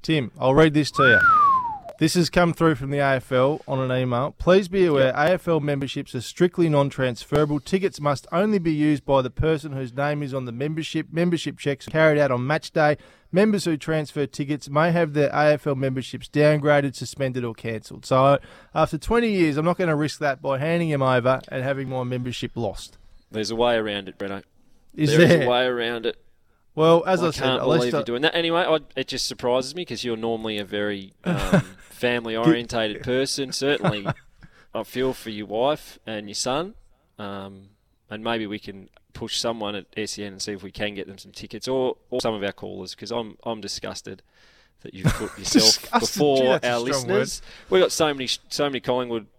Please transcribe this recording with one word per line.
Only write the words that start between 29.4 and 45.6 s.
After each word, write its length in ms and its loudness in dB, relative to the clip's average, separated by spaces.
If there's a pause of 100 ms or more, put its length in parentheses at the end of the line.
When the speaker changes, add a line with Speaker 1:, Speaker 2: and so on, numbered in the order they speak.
Speaker 2:
me 100 -8
'cause 200 -8
you're 120 -2
normally 420 -4
a 60 -6
very, 540 -6
Speaker 1:
<laughs> 60 -20
Speaker 2:
um, 360 2 (300)
family-orientated 1120 0
person. 500 -2
Certainly, 540 -2 (340)
Speaker 1:
<laughs> 340 -20
Speaker 2:
I 100 -4
feel 280 -2
for 180 -10
your 160 -8
wife 600 -2
and 220 -10
your 60 -14
son, 400 -4 (440)
um, 500 -12 (420)
and 140 -12
maybe 220 -2
we 120 -8
can 300 -16 (240)
push 260 -8
someone 360 -4
at 120 -10 (100)
S 220 -8
E 60 -10
N 80 -12
and 100 -12
see 100 -8
if 100 -10
we 80 -14
can 240 -6
get 120 -8
them 120 -18
some 140 -20
tickets 360 -12
or, 280 0 (140)
or 100 -4
some 140 -2
of 80 -6
our 100 -4
callers, 420 -14
'cause 180 -14
I'm, 320 -8
I'm 160 -6
disgusted 600 -12 (580)
that 140 -18
you've 200 0
put 240 -10
Speaker 1:
<laughs> 0 -
Speaker 2:
yourself 260 2 (180)